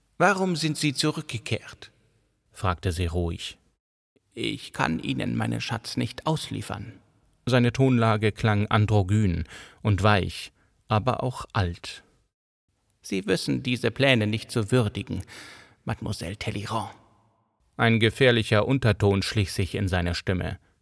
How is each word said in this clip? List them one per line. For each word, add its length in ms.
„Warum 380
sind 200
Sie 180
zurückgekehrt?“, 1000
fragte 400
sie 140
ruhig. 540
„Ich 400
kann 240
Ihnen 380
meinen 260
Schatz 360
nicht 280
ausliefern.“ 680
Seine 280
Tonlage 580
klang 360
androgyn 760
und 180
weich, 500
aber 340
auch 320
alt. 480
„Sie 260
wissen, 340
diese 300
Pläne 340
nicht 240
zu 220
würdigen, 500
Mademoiselle 560
Talleyrand.“ 500
Ein 220
gefährlicher 680
Unterton 540
schlich 300
sich 240
in 140
seine 260
Stimme. 420